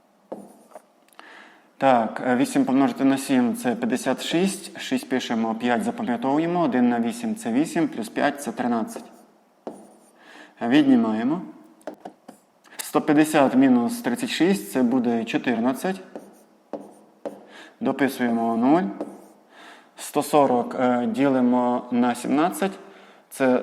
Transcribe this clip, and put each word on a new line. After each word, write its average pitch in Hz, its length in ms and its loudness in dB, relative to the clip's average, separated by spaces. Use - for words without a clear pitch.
Так, 123 480 2
е, 127 100 2
вісім 135 280 2
помножити 131 400 2
на 135 140 4
сім — 123 440 0
це 123 120 0
п'ятдесят 120 500 -2
шість. - 560 -4
Шість - 280 -6
пишемо, 113 460 -2
п'ять 117 300 0
запам'ятовуємо. 135 760 -2
Один 123 280 2
на 120 120 0
вісім — 113 360 -4
це 113 160 -6
вісім, 160 360 0
плюс 113 200 -8
п'ять — 135 340 -2
це 117 100 -8
тринадцять. 120 520 -4
Віднімаємо. 123 760 4
Сто - 240 -2
п'ятдесят 151 540 4
мінус 127 460 4
тридцять 120 300 -4
шість — 190 420 0
це 131 100 2
буде 117 420 0
чотирнадцять. 131 760 -2
Дописуємо 120 760 0
нуль. 151 320 4
Сто - 260 -4
сорок, 131 580 2
е, 123 260 2
ділимо 123 840 2
на 120 240 2
сімнадцять. 180 580 -2
Це 127 320 2